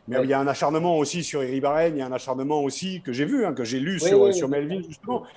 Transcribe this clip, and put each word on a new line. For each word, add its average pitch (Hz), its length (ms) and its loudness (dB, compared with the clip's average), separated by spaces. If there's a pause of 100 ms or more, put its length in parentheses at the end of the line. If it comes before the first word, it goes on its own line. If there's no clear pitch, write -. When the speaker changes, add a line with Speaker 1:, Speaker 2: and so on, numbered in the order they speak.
Speaker 1:
Mais 123 120 -2
Speaker 2:
Ouais. 127 60 2
Speaker 1:
il 131 60 -2
y 139 40 4
a 135 40 2
un 139 80 0
acharnement 160 500 0
aussi 151 280 -2
sur 143 180 -4
Iri 131 180 -2
Barren, 156 360 2
il - 20 -2
y 135 40 -4
a 127 40 -6
un 127 60 -6
acharnement 135 500 -2
aussi 175 400 -4
que 131 100 -6
j'ai 131 120 0
vu, 240 200 0
hein, 160 100 -2
que 123 100 -4
j'ai 123 160 -4
lu 170 200 -2
Speaker 2:
Oui, 160 80 2
Speaker 1:
sur, 202 120 8
Speaker 2:
oui, 196 140 6
Speaker 1:
sur 165 120 0
Speaker 2:
oui. 135 60 0
Speaker 1:
Melvin, 151 340 -2
justement. 208 360 -6
Speaker 2:
Oui. - 140 -18